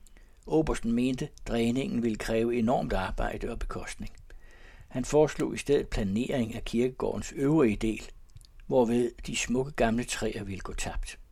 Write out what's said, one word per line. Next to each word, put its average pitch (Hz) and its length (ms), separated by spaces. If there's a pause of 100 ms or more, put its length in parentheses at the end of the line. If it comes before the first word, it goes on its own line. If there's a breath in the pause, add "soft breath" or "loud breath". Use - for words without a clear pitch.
(500 soft breath)
Obersten 147 420
mente, 131 380 (180)
dræningen 117 560
ville 110 140
kræve 113 380
enormt 117 380
arbejde - 560
og 117 100
bekostning. - 520 (760 loud breath)
Han 127 180
foreslog 147 480
i - 40
stedet 139 300
planering 110 680
af 113 100
kirkegårdens 113 720
øvrige 139 400
del, 110 260 (680)
hvorved 120 440 (160)
de 123 100
smukke 131 340
gamle 117 320
træer 110 400
ville 98 160
gå - 140
tabt. - 460 (120)